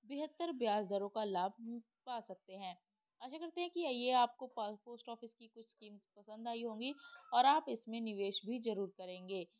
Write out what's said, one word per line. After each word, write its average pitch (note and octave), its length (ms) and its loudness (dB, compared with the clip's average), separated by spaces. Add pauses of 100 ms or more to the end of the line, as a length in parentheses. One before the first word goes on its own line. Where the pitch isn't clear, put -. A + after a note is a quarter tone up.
बेहतर D4+ 460 -4
ब्याज G#3+ 340 2
दरों G3 240 0
का A3 140 -2
लाभ G#3 580 -2 (240)
पा B3 140 -6
सकते F#3+ 340 -14
हैं। F#3+ 240 -8 (440)
आशा C4 160 -8
करते E4 240 -6
हैं F4 80 -2
कि F4 100 -4
ये B3+ 320 2
आपको B3 360 4
पा-, G#3+ 380 -6
पोस्ट A#3+ 240 -14
ऑफिस A#3 240 -12
की A3+ 140 -20
कुछ A3+ 220 -20
स्कीम्स G#3 360 -20 (120)
पसंद G#3+ 300 -10
आई A#3 160 -4
होंगी A#3 300 -4 (400)
और B3 120 10
आप D4+ 240 8
इसमें A3+ 320 -4
निवेश G3+ 440 0
भी A#3 140 0
ज़रूर G3+ 380 0
करेंगे। F#3 480 -6 (140)